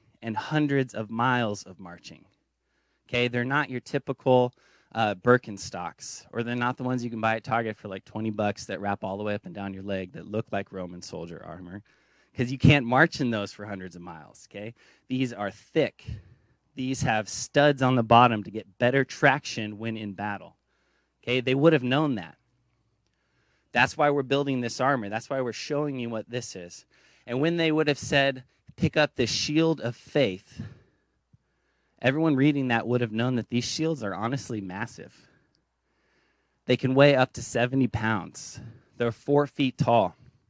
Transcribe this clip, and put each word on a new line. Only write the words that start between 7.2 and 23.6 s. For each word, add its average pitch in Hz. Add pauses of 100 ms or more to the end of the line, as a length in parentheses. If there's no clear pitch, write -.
at 110
Target 113
for, -
like, 98
twenty 110
bucks 104
that 98
wrap 101
all 98
the 104
way 104
up 101
and 87
down 98
your 95
leg 95
that 85
look 107
like 98
Roman 90
soldier 85
armor, 87 (560)
'cause 123
you 135
can't 139
march 131
in 127
those 101
for 104
hundreds 92
of 87
miles, 82
okay? 107 (320)
These 127
are 101
thick. - (720)
These 131
have 110
studs 143
on 127
the 120
bottom 117
to 98
get 104
better 127
traction 117
when 113
in 104
battle. 101 (680)
Okay, 123
they 127
would 160
have 139
known 139
that. 85 (1300)